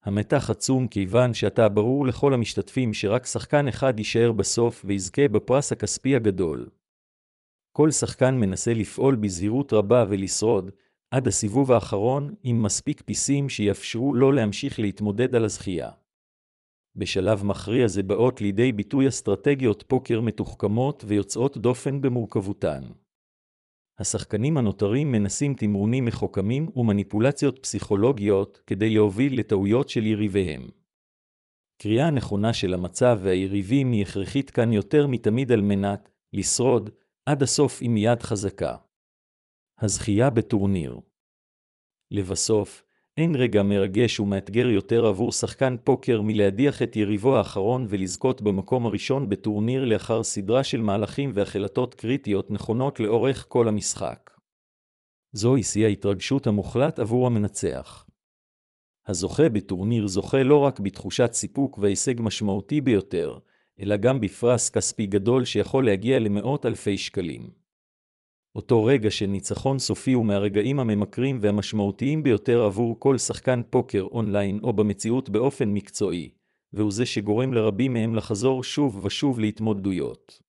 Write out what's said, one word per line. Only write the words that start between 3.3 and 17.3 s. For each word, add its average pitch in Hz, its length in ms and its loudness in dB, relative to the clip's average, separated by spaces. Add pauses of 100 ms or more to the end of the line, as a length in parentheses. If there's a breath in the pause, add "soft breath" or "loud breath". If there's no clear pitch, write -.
אחד 123 300 0
יישאר 117 340 2
בסוף 113 520 0
ויזכה 98 440 0
בפרס 123 440 0
הכספי 131 440 -2
הגדול. 90 520 0 (1040)
כל 151 180 4
שחקן 131 440 0
מנסה 110 400 0
לפעול 117 420 0
בזהירות 107 560 -2
רבה 110 360 4
ולשרוד 98 600 0 (400)
עד 127 180 0
הסיבוב 113 440 2
האחרון 120 680 0
עם 120 200 0
מספיק - 400 -4
פיסים 139 460 -2
שיאפשרו 110 680 -2
לו 135 180 6
להמשיך 127 480 -2
להתמודד 104 540 -2
על 113 100 4
הזכייה. 85 460 -6 (1040)
בשלב 98 480 -2